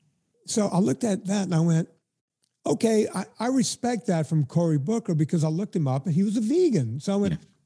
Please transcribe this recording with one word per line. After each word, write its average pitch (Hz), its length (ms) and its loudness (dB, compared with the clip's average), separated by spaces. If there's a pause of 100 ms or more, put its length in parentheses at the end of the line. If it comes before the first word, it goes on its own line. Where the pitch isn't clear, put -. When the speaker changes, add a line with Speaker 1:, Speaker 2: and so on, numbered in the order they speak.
(460)
Speaker 1:
so 208 220 0
I 175 120 0
looked 240 240 0
at 202 220 -2
that 196 180 0
and 185 120 -2
I 160 40 4
went, 165 300 2 (760)
"Okay, 220 480 2
I, 190 120 -6 (140)
I 226 80 -2
respect 247 600 -2
that 165 200 0
from 156 180 0
Cory 165 320 0
Booker," 202 380 -2
because 151 280 0
I 156 60 0
looked 175 260 -4
him 160 120 0
up 131 180 -2
and 160 100 -2
he 190 80 2
was 208 140 0
a 254 40 0
vegan. 214 600 0
So 202 120 -4
I 202 40 0
went, 196 160 0
Speaker 2:
Yeah. - 60 -6 (260)